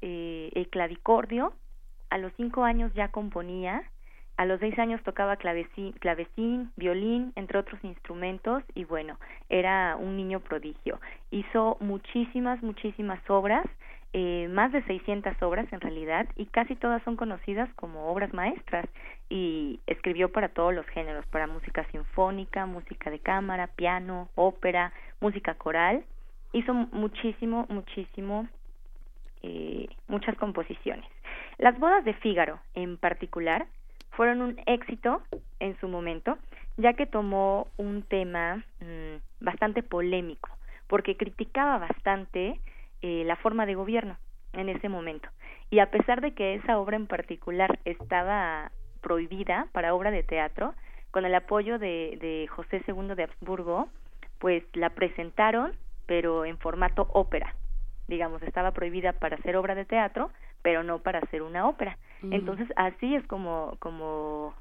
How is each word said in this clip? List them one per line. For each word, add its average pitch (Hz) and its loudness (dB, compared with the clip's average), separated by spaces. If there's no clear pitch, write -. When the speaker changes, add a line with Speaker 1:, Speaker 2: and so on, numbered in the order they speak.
Speaker 1:
eh, 170 -6
el 180 0
clavicordio. 226 2
A 185 2
los 185 -4
cinco 240 2
años 233 4
ya 202 2
componía. 185 -4
A 185 6
los 190 4
seis 214 0
años 226 2
tocaba 202 2
claveci-, 175 -4
clavecín, 226 0
violín, 220 2
entre 196 -2
otros 196 -2
instrumentos, 185 -2
y 180 -4
bueno, 156 -4
era 185 4
un 190 -4
niño 190 -2
prodigio. - -6
Hizo 220 4
muchísimas, 240 0
muchísimas 208 -4
obras, 202 6
eh, 175 0
más 214 6
de 269 2
seiscientas 196 -2
obras 185 2
en 185 -6
realidad, 160 0
y 214 -4
casi 233 0
todas 233 2
son 233 -2
conocidas 196 -2
como 160 -6
obras 196 0
maestras, 185 -2
y 160 -2
escribió 175 2
para 208 2
todos 170 4
los 170 -2
géneros, 156 -4
para 156 0
música 160 -2
sinfónica, 190 0
música 175 -6
de 151 -4
cámara, 185 0
piano, 180 0
ópera, 180 4
música 202 0
coral. 170 4
Hizo 240 2
muchísimo, 226 0
muchísimo, 202 -4
eh, 80 -6
muchas 208 -2
composiciones. - -4
Las 247 8
bodas 339 6
de 220 2
Fígaro, 170 2
en 180 -4
particular, 170 0
fueron 240 4
un 247 -2
éxito 240 2
en 190 -4
su 190 -4
momento, 185 -2
ya 233 8
que 277 2
tomó 196 2
un 202 -2
tema, 180 0
mm, 160 -10
bastante 208 2
polémico, 175 0
porque 196 4
criticaba 262 2
bastante, 190 0
eh, 170 0
la 170 2
forma 220 2
de 196 0
gobierno 202 -2
en 190 -2
ese 190 -2
momento. 165 -6
Y 208 10
a 196 10
pesar 240 6
de 285 0
que 196 0
esa 214 4
obra 202 2
en 214 -2
particular 180 2
estaba 180 0
prohibida 185 0
para 170 2
obra 185 4
de 190 4
teatro, 160 0
con 185 2
el 180 6
apoyo 208 4
de, 165 -2
de 160 -2
José 190 -4
segundo 196 -4
de 180 0
Habsburgo, 180 -2
pues 175 4
la 170 2
presentaron, 214 2
pero 165 2
en 165 -4
formato 180 2
ópera. 190 4
Digamos, 165 -2
estaba 180 2
prohibida 175 2
para 156 0
hacer 175 0
obra 190 2
de 196 -2
teatro, 226 2
pero 165 4
no 170 -2
para 180 0
hacer 156 -2
una 175 0
ópera. 233 0
Speaker 2:
Ujú. 190 -2
Speaker 1:
Entonces, 196 -2
así 185 2
es 262 0
como, 170 -2
como 156 -6